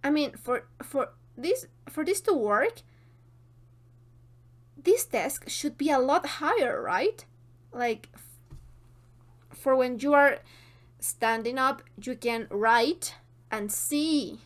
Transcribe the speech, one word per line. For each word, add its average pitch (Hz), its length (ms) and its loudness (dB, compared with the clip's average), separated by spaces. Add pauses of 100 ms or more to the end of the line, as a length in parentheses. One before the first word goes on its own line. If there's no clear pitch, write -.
I 277 80 -2
mean, 294 220 2
for, - 340 -6 (160)
for - 300 -4 (240)
this, 359 300 -2 (220)
for 302 160 -6
this 381 180 -2
to 415 100 2
work, 240 500 0 (1900)
this 392 280 2
desk - 440 -4
should - 300 -6
be 294 120 0
a 269 100 4
lot 277 260 2
higher, - 560 -2
right? 277 420 -2 (480)
Like, 240 400 -4
f-, - 1400 -20
for 262 200 2
when 254 240 0
you 285 140 4
are 285 240 6 (600)
standing 226 600 -2
up, 269 240 0 (200)
you 254 140 -6
can 233 340 -4
write 233 640 2 (360)
and 208 200 -6
see 294 760 -2